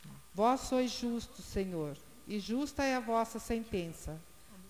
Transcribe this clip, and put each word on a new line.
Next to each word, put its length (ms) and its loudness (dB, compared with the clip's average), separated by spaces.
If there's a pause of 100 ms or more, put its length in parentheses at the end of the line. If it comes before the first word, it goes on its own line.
(340)
Vós 280 6
sois 280 4
justo, 520 -4
Senhor, 520 -2 (320)
e 140 -2
justa 440 0
é 120 4
a 40 2
vossa 380 2
sentença. 800 -4 (520)